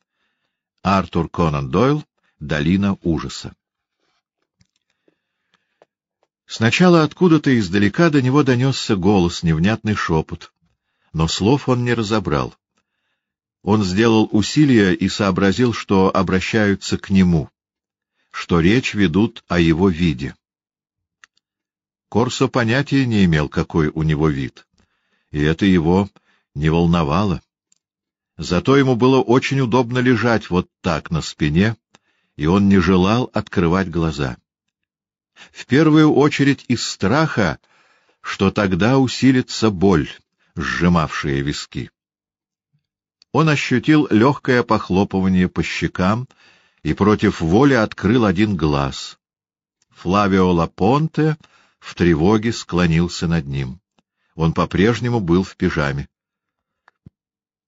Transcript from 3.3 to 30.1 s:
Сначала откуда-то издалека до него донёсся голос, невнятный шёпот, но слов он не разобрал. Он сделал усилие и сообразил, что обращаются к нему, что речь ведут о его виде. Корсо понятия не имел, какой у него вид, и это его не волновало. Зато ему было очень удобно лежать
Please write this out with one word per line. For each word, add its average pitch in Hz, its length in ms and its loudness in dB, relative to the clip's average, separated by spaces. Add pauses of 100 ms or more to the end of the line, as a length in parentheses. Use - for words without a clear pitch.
Сначала 165 560 4
откуда-то 151 560 2
издалека 101 500 0
до 143 140 2
него 131 180 2
донёсся 127 540 0
голос, 90 480 0
невнятный 92 500 0
шёпот, - 580 -4 (600)
но 80 140 0
слов 127 420 0
он 123 140 0
не 120 100 -2
разобрал. 98 640 -4 (1080)
Он 104 180 0
сделал 110 480 2
усилие 110 640 2
и 95 160 -2
сообразил, 98 640 0
что 95 420 0
обращаются 95 840 -2
к - 100 -18
нему, 87 400 2 (800)
что - 300 -2
речь 107 340 2
ведут 101 540 0
о 87 120 0
его 82 300 2
виде. 76 460 -4 (1700)
Корсо 123 400 -2
понятия 131 600 0
не 104 180 2
имел, 76 240 0
какой 80 380 -2
у 78 160 -4
него 78 260 0
вид, 67 380 -8 (640)
и 73 100 -4
это 80 240 0
его 92 420 2 (460)
не 76 160 -2
волновало. 85 720 0 (960)
Зато 87 400 0
ему 131 180 2
было 127 240 2
очень 131 420 0
удобно 123 360 -2
лежать 120 540 0